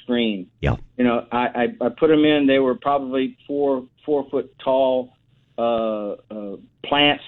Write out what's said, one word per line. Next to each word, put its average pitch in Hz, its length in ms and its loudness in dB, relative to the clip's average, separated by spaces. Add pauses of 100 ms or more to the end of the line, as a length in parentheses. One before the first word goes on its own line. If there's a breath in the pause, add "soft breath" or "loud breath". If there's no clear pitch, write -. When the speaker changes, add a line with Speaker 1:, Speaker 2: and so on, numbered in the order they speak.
Speaker 1:
screen. 113 460 -2 (120)
Speaker 2:
Yeah. 69 140 0 (220)
Speaker 1:
You 127 80 2
know, 120 260 0
I, 123 160 0 (340)
I, 123 40 0
I 120 40 0
put 156 220 2
'em 151 140 4
in. 147 220 4
They 135 120 4
were 127 160 2
probably 131 640 -2 (100)
four, 139 380 -2 (200)
four 143 240 -2
foot - 240 -6 (100)
tall, 131 500 0 (440)
uh, 117 40 -4 (680)
uh, 104 260 -12 (280)
plants 143 420 0